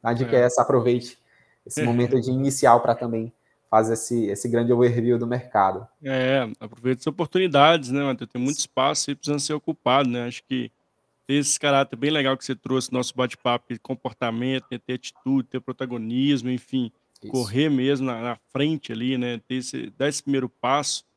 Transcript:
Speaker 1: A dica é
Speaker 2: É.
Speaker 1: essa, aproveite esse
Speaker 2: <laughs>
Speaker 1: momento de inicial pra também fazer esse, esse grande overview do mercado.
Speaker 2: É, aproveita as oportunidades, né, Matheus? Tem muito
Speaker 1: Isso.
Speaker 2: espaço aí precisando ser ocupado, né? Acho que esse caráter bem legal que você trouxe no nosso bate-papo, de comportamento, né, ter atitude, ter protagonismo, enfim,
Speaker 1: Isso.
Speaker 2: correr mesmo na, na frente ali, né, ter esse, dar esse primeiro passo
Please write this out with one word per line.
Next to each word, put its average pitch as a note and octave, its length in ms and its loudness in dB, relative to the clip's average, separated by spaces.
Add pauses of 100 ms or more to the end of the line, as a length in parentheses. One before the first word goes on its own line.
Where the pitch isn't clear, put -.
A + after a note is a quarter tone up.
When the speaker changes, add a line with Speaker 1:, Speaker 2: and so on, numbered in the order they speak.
Speaker 1:
A A#2+ 120 0
dica B2 220 0
é B2 40 8
Speaker 2:
É. A#2+ 40 6
Speaker 1:
essa, B2 180 2
aproveite A#2+ 560 2 (480)
esse - 160 -4
Speaker 2:
<laughs> A#2+ 340 2
Speaker 1:
momento - 40 4
de B2+ 100 -4
inicial C3 500 4
pra A#2+ 140 0
também A#2 360 -6 (400)
fazer A2 240 4
esse, A2+ 320 -2
esse G2+ 220 -4
grande A#2 240 2
overview A#2+ 460 4
do A#2 80 -4
mercado. G#2+ 600 0 (160)
Speaker 2:
É, C3 460 0 (120)
aproveita A#2+ 400 -4
as - 60 -6
oportunidades, D#3 840 4
né, C#3 120 0
Matheus? B2+ 280 -4
Tem B2 100 -6
muito C#3 160 0
Speaker 1:
Isso. - 100 -8
Speaker 2:
espaço D3 440 0
aí C#3+ 40 -4
precisando D3 260 -4
ser D3 140 -4
ocupado, C#3 540 0
né? A#2+ 180 -4
Acho A#2+ 180 -12
que B2 260 -6 (580)
esse C#3+ 300 0
caráter C#3 380 2
bem C#3 140 -2
legal C3+ 260 0
que - 80 -16
você C3+ 100 -4
trouxe C3 380 -4
no B2+ 60 -2
nosso B2 160 -4
bate-papo, B2+ 580 -4
de A2+ 60 -10
comportamento, B2+ 920 -6
né, A#2+ 80 -8
ter B2+ 160 -8
atitude, C3 540 -4
ter C3 120 -6
protagonismo, B2 920 -2
enfim, B2+ 400 -4 (320)
Speaker 1:
Isso. G#2 100 -14
Speaker 2:
correr B2+ 380 0
mesmo C3+ 360 0
na, A#2 160 -6
na A#2+ 140 -6 (160)
frente D3 400 -2
ali, B2 260 -2
né, A#2+ 300 -4
ter B2+ 80 -4
esse, B2+ 420 -8
dar C#3 100 0
esse C#3+ 140 -6
primeiro C3+ 260 -2
passo C#3 560 -2 (120)